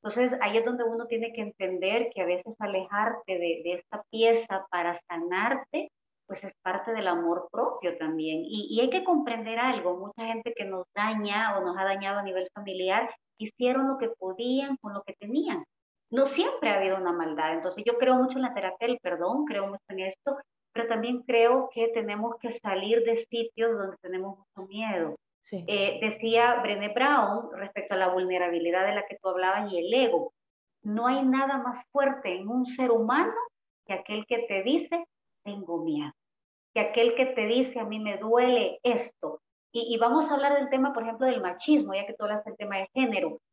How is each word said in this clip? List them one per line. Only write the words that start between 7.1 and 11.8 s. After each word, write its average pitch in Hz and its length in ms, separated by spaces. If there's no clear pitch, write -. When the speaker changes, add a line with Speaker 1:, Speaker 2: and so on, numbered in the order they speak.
Speaker 1:
propio 180 460
también. 156 460
Y, 208 260
y 220 120
hay 262 80
que 370 140
comprender 226 560
algo, 196 380
mucha 208 280
gente 226 300
que 196 100
nos 185 200
daña 208 600
o 190 80
nos 180 120
ha 190 60